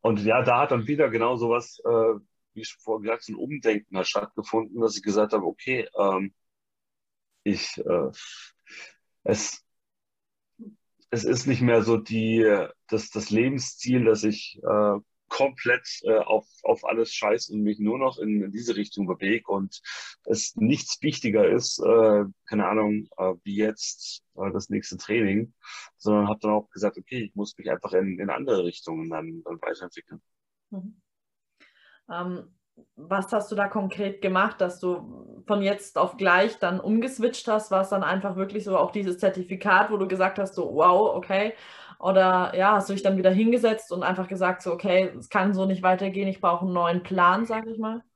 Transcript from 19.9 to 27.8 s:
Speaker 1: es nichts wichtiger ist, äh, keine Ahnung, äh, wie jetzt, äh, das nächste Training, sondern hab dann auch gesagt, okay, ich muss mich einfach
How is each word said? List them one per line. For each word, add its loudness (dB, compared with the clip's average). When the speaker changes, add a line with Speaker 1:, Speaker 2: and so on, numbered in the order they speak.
Speaker 1:
es -4
nichts 0
wichtiger 2
ist, 0
äh, 6
keine -2
Ahnung, 0
äh, 0
wie -6
jetzt, -4
äh, -4
das -6
nächste -6
Training, 0
sondern 2
hab -2
dann 0
auch -2
gesagt, -4
okay, -10
ich -14
muss -8
mich -10
einfach -4